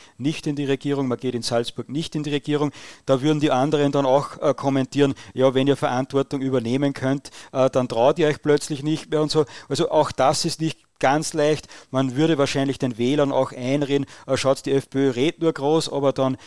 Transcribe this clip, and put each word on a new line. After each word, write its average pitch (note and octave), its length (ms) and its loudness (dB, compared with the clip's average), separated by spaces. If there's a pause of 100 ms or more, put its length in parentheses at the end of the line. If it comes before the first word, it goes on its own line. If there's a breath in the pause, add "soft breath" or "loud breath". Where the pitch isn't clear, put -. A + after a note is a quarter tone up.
(180 soft breath)
nicht C#3+ 280 -4
in D3 120 -2
die C#3+ 80 -2
Regierung, C#3 420 -2
man A#2+ 120 -2
geht B2+ 160 -4
in A#2 80 -6
Salzburg A#2+ 440 -4
nicht D3+ 280 -6
in D3+ 80 -4
die D3 80 -6
Regierung? D3 400 0 (340 loud breath)
Da C3+ 160 2
würden D3+ 180 2
die D3 120 2
anderen C#3+ 420 2
dann C#3 120 0
auch, C3 360 0
äh, D3 120 2
kommentieren, C#3 600 0 (200 loud breath)
ja, B2+ 200 4
wenn C3 140 2
ihr C#3 100 4
Verantwortung C3+ 640 -2
übernehmen C3 520 0
könnt, C3+ 380 -4 (220 loud breath)
äh, C3 160 2
dann B2+ 180 0
traut B2+ 320 2
ihr D#3 80 4
euch D3+ 140 -2
plötzlich D3 420 0
nicht D3+ 260 -4
mehr D3+ 120 0
und D3+ 100 -2
so. D#3 140 2 (240 loud breath)
Also D3 200 0
auch D3+ 220 2
das C3+ 320 2
ist E3 160 -4
nicht D#3 200 -4 (200)
ganz C#3+ 340 2
leicht. D3+ 340 0 (220 soft breath)
Man C3 260 -2
würde D#3 220 2
wahrscheinlich C#3 400 0
den B2 220 -4
Wählern C#3 320 2
auch C3 220 0
einreden, C#3 520 -2 (220 soft breath)
äh, C3 100 0
schaut, C3+ 300 0
die C3+ 40 -2
F C3+ 160 0
P C3+ 120 -4
Ö C#3 100 4
redet C3 320 0
nur E3 100 2
groß, D#3 400 0
aber C#3 220 0
dann, C3 340 0